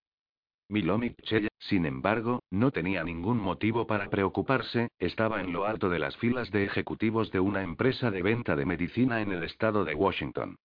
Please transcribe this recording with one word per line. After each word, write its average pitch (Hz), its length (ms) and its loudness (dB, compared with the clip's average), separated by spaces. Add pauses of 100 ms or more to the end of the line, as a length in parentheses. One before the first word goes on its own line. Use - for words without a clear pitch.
(720)
Milomich 107 520 0
Chell, 107 240 0 (100)
sin 87 300 0
embargo, 110 640 0
no 110 180 4
tenía 90 340 0
ningún 85 360 -2
motivo 104 480 0
para 101 200 0
preocuparse, 113 840 0 (100)
estaba 107 420 0
en 92 100 -4
lo 87 140 -2
alto 107 240 0
de 87 80 2
las 71 200 -2
filas 117 340 -2
de 104 120 2
ejecutivos 104 680 0
de 95 80 0
una 95 240 2
empresa 113 480 0
de 95 100 -2
venta 110 340 2
de 71 120 0
medicina 110 540 0
en 101 100 -2
el 87 120 -2
estado 104 400 0
de 78 120 -2
Washington. 69 680 -2